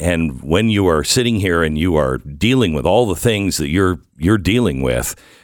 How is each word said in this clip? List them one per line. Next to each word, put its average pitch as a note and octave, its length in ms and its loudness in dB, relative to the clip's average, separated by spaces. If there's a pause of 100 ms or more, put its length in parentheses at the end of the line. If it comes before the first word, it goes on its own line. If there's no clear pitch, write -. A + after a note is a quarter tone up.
and E2 420 -2
when F2+ 260 0
you G2+ 200 2
are D#2 160 2
sitting A#2+ 320 0
here F2+ 260 0
and D#2 160 -2
you E2+ 160 0
are C2 240 0
dealing G2 540 0
with C#2+ 120 -4
all G#2 220 2
the F#2+ 80 -2
things G2 440 -2
that D2+ 100 -4
you're, F2+ 320 0 (160)
you're F2+ 200 2
dealing F#2+ 460 0
with, B1 320 -2 (300)